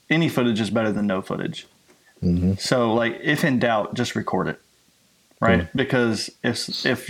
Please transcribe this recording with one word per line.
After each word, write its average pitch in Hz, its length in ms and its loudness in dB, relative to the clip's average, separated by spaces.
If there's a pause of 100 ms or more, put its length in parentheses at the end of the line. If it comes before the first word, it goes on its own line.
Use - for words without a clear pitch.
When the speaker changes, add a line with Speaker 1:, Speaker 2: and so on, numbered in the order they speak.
Speaker 1:
any 160 200 2
footage 120 320 0
is 101 100 -2
better 110 220 0
than 104 140 -2
no 95 160 -2
footage. - 440 -6 (560)
Speaker 2:
Mm-hmm. 92 320 2
Speaker 1:
So, 117 400 0
like, 117 280 0
if 147 220 0
in 131 140 2
doubt, 110 360 0
just 117 220 -2
record 92 320 -2
it, - 100 -6 (840)
right? 113 200 4
Speaker 2:
Yeah. 85 140 -4
Speaker 1:
Because 123 560 0 (120)
if, - 440 -4
if 131 240 -2